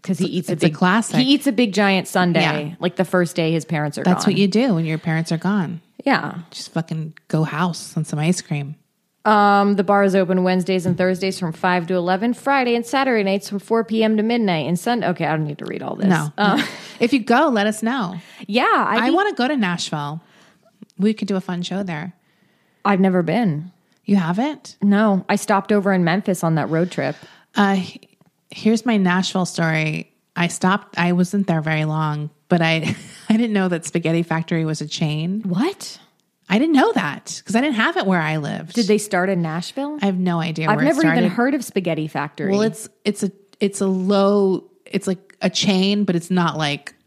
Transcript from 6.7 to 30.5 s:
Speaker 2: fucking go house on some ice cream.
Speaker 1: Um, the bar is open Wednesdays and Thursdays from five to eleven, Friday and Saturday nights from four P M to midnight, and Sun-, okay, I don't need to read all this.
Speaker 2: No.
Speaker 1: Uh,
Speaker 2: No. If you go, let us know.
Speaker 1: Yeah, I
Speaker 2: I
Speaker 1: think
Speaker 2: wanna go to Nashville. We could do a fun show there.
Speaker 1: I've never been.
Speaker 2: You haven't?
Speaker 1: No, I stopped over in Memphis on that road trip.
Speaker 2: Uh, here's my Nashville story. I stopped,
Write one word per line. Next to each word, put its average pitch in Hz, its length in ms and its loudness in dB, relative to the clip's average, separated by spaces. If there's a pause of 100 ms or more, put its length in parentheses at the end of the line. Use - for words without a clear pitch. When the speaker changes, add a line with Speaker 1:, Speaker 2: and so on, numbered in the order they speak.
Speaker 2:
fucking 160 420 -6 (120)
go 156 160 0
house 160 540 -4
on 156 80 -2
some 151 160 -6
ice 170 200 0
cream. 143 360 -8 (480)
Speaker 1:
Um, 202 500 4
the 196 100 0
bar 202 200 4
is 190 100 2
open 185 300 2
Wednesdays 185 420 0
and 180 100 0
Thursdays 185 440 -2
from 165 120 -4
five 180 360 0
to 185 60 -2
eleven, 185 380 0
Friday 254 440 0
and 233 100 -4
Saturday 262 380 0
nights 196 240 -2
from 202 100 -6
four 226 260 0
P 220 200 0
M 220 120 2
to 208 60 2
midnight, 208 440 0
and 170 120 0
Sun-, 240 260 -2
okay, 170 220 -2
I 151 100 0
don't 156 100 -2
need 147 120 -8
to - 80 -12
read - 160 -8
all - 140 -8
this. 202 100 -2
Speaker 2:
No. 156 320 2
Speaker 1:
Uh, 202 200 2
Speaker 2:
No. - 60 -2 (360)
If 233 120 2
you 277 60 2
go, 247 300 4
let 208 180 0
us 214 160 -2
know. 220 320 -2 (320)
Speaker 1:
Yeah, 226 180 0
I 269 340 2
Speaker 2:
I - 40 2
Speaker 1:
think 262 140 4
Speaker 2:
wanna 392 180 2
go 247 140 0
to 302 80 0
Nashville. 165 680 -2 (760)
We 208 140 2
could 214 160 -4
do 196 80 0
a 185 40 0
fun 180 220 -6
show 180 200 -6
there. 175 320 -8 (680)
Speaker 1:
I've 202 160 4
never 185 220 4
been. 165 500 -2 (320)
Speaker 2:
You 202 120 2
haven't? 202 640 -2
Speaker 1:
No, 202 480 4
I 202 80 2
stopped 196 360 0
over 202 200 2
in 185 120 4
Memphis 180 400 0
on 160 100 2
that 139 160 0
road 165 220 0
trip. 143 240 -4 (400)
Speaker 2:
Uh, 196 240 2 (680)
here's 226 360 0
my 233 100 2
Nashville 185 500 2
story. 160 680 -2 (240)
I 175 120 0
stopped, 185 500 -2